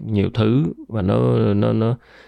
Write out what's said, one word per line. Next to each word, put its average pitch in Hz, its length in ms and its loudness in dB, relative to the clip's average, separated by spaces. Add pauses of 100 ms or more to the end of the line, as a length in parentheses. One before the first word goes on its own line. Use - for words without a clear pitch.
nhiều 104 320 0
thứ 113 300 2 (240)
và 110 140 -4
nó, 117 360 2 (160)
nó, 110 180 2
nó, 110 240 0 (320)